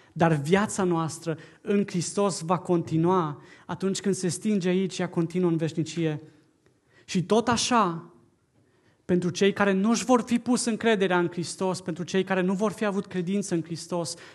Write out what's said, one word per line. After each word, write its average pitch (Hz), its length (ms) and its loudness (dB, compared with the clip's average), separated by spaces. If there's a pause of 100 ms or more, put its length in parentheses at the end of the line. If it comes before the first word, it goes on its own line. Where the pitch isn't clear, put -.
(140)
dar 165 200 4
viața 190 500 0
noastră 165 540 -2 (240)
în 202 260 0
Hristos 196 540 -2
va 165 160 0
continua. 165 840 0 (240)
Atunci 185 360 -4
când 196 140 0
se 185 120 -2
stinge 185 420 0
aici, 185 300 0
ea 180 100 -2
continuă 175 400 0
în 165 80 2
veșnicie. 156 640 -2 (840)
Și 180 180 0
tot 208 240 2
așa, 220 640 2 (920)
pentru 180 240 2
cei 196 240 4
care 202 180 2
nu-și 202 340 2
vor 247 160 6
fi 233 180 0
pus 240 260 0
încrederea 202 540 2
în 175 80 2
Hristos, 180 540 -4
pentru 175 220 -6
cei 190 200 0
care 190 180 0
nu 185 120 2
vor 202 180 0
fi - 140 -4
avut 196 200 -2
credință 196 480 -4
în 170 80 0
Hristos 170 540 -6 (200)